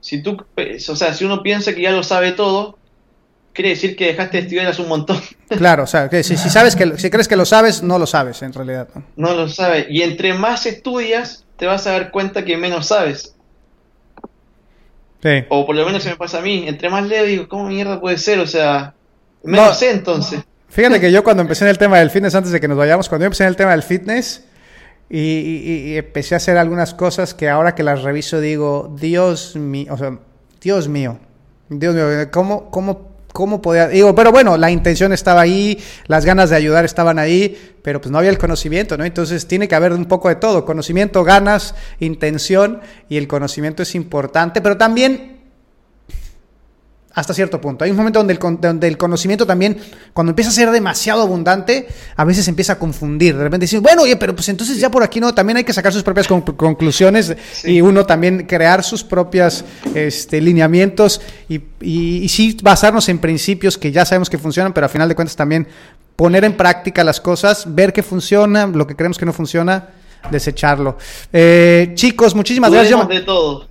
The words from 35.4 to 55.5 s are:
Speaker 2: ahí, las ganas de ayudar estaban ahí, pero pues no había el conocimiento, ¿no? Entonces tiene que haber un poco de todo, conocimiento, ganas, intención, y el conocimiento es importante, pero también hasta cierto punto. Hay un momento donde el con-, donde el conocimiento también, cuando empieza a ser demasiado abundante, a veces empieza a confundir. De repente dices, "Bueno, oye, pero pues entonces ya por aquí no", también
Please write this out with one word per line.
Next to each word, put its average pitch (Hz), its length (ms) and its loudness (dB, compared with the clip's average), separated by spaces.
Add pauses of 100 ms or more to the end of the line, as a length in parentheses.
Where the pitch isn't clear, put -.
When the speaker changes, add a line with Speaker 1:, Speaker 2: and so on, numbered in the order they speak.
Speaker 2:
ahí, 196 360 0 (300)
las 156 160 2
ganas 185 260 4
de 160 60 2
ayudar 156 280 2
estaban 165 360 0
ahí, 185 360 0 (260)
pero 143 180 -6
pues 127 100 -12
no 147 80 0
había 185 120 4
el 190 80 2
conocimiento, 165 580 -4
¿no? 147 80 -6
Entonces 170 420 -6
tiene 196 220 -2
que - 80 2
haber 175 160 2
un 175 140 -2
poco 180 220 0
de 165 80 2
todo, 185 280 0
conocimiento, 170 580 0
ganas, 202 540 2 (240)
intención, 165 800 -2 (280)
y 147 100 -6
el 143 100 -6
conocimiento 147 560 -6
es - 100 -12
importante, 170 680 -2
pero 196 160 0
también 240 580 0 (1800)
hasta 170 160 -6
cierto 175 280 -4
punto. 139 240 -6
Hay 190 80 0
un 196 40 -2
momento 220 220 2
donde 202 140 2
el 170 80 -2
con-, 165 200 -2
donde 170 280 0
el 156 100 -4
conocimiento 180 480 -2
también, 190 320 0 (340)
cuando 170 180 0
empieza 214 200 0
a - 20 -2
ser 226 200 2
demasiado 214 500 -2
abundante, 185 640 0 (300)
a 151 80 0
veces 180 240 2
empieza 180 240 -2
a - 80 -2
confundir. 151 560 0
De 143 80 -2
repente 175 220 -2
dices, 214 140 -2
"Bueno, 320 220 6
oye, 247 140 4
pero 190 180 -4
pues 175 140 -6
entonces 220 320 -4
ya 247 100 0
por 247 140 2
aquí 226 160 -4
no", 233 120 0
también 220 260 2